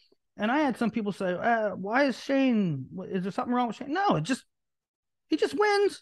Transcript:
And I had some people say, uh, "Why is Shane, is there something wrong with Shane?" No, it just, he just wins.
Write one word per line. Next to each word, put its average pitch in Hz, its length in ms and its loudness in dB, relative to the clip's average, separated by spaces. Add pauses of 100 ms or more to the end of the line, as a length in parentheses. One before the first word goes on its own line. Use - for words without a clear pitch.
(380)
And 214 120 -2
I 269 100 2
had 277 180 0
some 233 120 0
people 208 220 -2
say, 185 220 -2
uh, 214 380 0
"Why 202 340 0
is 262 120 0
Shane, 214 680 2 (240)
is 180 140 -2
there 190 100 -4
something 247 200 -2
wrong 247 140 2
with 214 80 -8
Shane?" 269 160 -10
No, 392 240 2
it 156 80 -2
just, 247 220 -4 (800)
he - 80 0
just 320 180 0
wins. 403 480 2